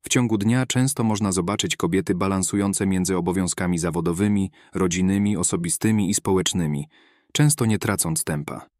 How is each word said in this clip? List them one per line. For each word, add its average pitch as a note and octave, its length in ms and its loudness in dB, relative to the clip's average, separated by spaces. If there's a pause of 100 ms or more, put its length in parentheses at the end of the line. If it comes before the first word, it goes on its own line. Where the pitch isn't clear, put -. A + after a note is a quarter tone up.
W - 60 -14
ciągu A#2 300 2
dnia A#2+ 280 0
często B2+ 380 0
można G#2+ 280 0
zobaczyć F#2 440 -2
kobiety F#2 380 0
balansujące G2 720 0
między F#2 300 0
obowiązkami F2+ 640 0
zawodowymi, F2 720 0 (240)
rodzinnymi, F#2+ 640 2
osobistymi G#2 760 0
i - 40 0
społecznymi, E2 720 0 (440)
często D3 340 2
nie G#2+ 120 2
tracąc E2 460 -2
tempa. D2 420 -4 (140)